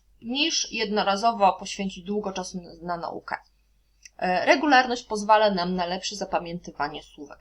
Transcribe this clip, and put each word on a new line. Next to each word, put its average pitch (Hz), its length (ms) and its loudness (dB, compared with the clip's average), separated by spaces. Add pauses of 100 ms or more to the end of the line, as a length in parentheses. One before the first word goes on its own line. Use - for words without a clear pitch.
(240)
niż 285 500 -2
jednorazowo 202 800 2
poświęcić 190 520 -8
długo 202 280 -4
czasu 185 280 -8
na, 175 100 -16 (120)
na 175 140 -4
naukę. - 400 -8 (800)
E, 180 280 0
regularność 254 560 4
pozwala 214 480 4
nam 180 240 0
na 180 120 -2
lepsze 185 300 -6
zapamiętywanie 165 840 -4
słówek, - 380 -18